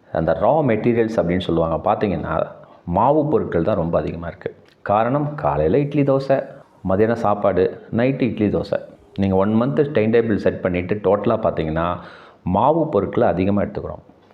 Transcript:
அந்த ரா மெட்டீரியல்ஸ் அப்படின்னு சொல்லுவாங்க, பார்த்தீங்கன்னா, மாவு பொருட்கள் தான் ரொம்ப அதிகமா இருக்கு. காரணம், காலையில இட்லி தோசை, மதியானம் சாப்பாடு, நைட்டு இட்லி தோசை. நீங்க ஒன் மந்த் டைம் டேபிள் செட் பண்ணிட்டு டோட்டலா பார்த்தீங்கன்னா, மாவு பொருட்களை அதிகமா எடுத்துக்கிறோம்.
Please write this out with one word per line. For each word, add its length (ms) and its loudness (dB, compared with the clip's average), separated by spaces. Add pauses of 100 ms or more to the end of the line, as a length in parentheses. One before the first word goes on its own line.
(140)
அந்த 280 0
ரா 40 2
மெட்டீரியல்ஸ் 720 2
அப்படின்னு 240 0
சொல்லுவாங்க, 520 0
பார்த்தீங்கன்னா, 540 -2 (400)
மாவு 420 2
பொருட்கள் 360 0
தான் 120 0
ரொம்ப 240 0
அதிகமா 280 -8
இருக்கு. 280 -12 (260)
காரணம், 540 0
காலையில 420 0
இட்லி 240 0
தோசை, 440 0 (440)
மதியானம் 240 2
சாப்பாடு, 680 0 (160)
நைட்டு 240 0
இட்லி 260 0
தோசை. 320 -2 (360)
நீங்க 200 0
ஒன் 260 2
மந்த் 320 0
டைம் 180 2
டேபிள் 240 2
செட் 260 -2
பண்ணிட்டு 340 -2
டோட்டலா 420 2
பார்த்தீங்கன்னா, 600 -2 (460)
மாவு 460 2
பொருட்களை 380 0
அதிகமா 360 0
எடுத்துக்கிறோம். 380 -8 (320)